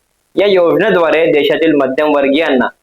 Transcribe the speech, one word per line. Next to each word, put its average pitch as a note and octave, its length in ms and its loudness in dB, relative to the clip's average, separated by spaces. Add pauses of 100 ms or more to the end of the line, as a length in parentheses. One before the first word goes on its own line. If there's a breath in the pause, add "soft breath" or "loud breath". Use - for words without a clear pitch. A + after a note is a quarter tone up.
(360)
या F#3+ 120 0
योजनेद्वारे E3+ 800 0
देशातील D3 500 0
मध्यमवर्गीयांना C#3 920 0 (160)